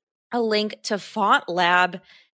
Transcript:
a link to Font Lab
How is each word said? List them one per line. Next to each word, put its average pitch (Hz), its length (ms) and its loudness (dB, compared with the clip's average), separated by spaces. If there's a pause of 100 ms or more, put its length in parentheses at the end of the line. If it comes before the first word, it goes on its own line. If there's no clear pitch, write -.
(320)
a 240 100 -2
link 214 420 -2
to 208 140 -4
Font 214 500 0
Lab 180 540 2 (340)